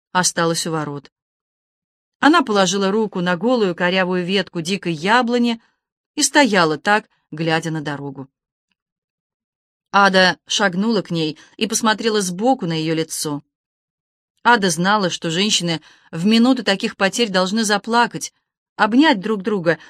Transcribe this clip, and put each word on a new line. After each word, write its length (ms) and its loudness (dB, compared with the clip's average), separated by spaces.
осталась 540 -2
у 40 -6
ворот. 400 -8
Она 220 4
положила 480 0
руку 300 -2
на 160 0
голую 380 0
корявую 500 0
ветку 360 -4
дикой 320 -4
яблони 680 0
и 80 -2
стояла 560 2
так, 300 0
глядя 400 -2
на 80 -6
дорогу. 480 -10
Ада 560 4
шагнула 560 0
к 80 -10
ней 260 -4
и 100 -4
посмотрела 540 0
сбоку 460 -2
на 80 -2
её 200 -2
лицо. 480 -6
Ада 260 4
знала, 400 0
что 200 -6
женщины 500 -2
в 140 -2
минуты 360 4
таких 340 -2
потерь 340 0
должны 340 0
заплакать, 680 -2
обнять 400 4
друг 220 -6
друга 360 -2